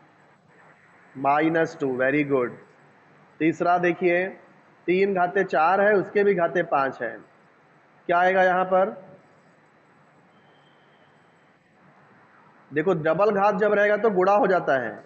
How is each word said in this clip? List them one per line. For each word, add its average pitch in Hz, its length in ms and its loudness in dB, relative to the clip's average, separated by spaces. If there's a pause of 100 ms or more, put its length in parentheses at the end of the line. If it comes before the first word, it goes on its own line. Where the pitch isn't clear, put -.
(1160)
Minus 156 640 0
two, 143 80 -2 (100)
very 135 320 0
good। 127 220 0 (880)
तीसरा 170 380 0
देखिए, 175 480 0 (600)
तीन 190 260 0
घाते 180 300 0
चार 180 380 0
है, 208 120 4
उसके 196 300 0
भी 202 100 2
घाते 170 300 0
पाँच 139 380 -2
है, 113 160 -8 (920)
क्या 175 100 0
आएगा 185 240 2
यहाँ 185 220 2
पर? 190 300 0 (3750)
देखो, 156 220 0
double 165 380 0
घात 202 240 0
जब 208 180 0
रहेगा, 208 240 2
तो 220 140 0
गुणा 185 220 2
हो 202 140 2
जाता 160 340 0
है, 107 240 -10